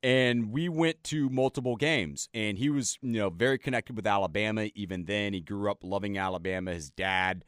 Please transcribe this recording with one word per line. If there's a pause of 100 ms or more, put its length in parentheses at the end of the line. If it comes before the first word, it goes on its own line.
And
we
went
to
multiple
games,
and
he
was,
you
know,
very
connected
with
Alabama
even
then.
He
grew
up
loving
Alabama.
His
dad